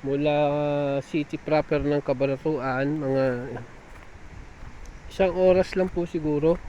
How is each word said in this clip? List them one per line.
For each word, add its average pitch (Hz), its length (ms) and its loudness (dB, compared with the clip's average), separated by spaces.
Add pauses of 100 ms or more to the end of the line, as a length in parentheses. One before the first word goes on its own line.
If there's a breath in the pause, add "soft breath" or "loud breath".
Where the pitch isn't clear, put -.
mula 143 320 2 (720)
city 147 320 -4
proper 151 400 0
ng 143 240 0
Cabanatuan, 135 960 0
mga 135 240 2 (1800)
isang 190 320 2
oras 185 400 6
lang 185 80 2
po 175 160 -2
siguro 156 640 2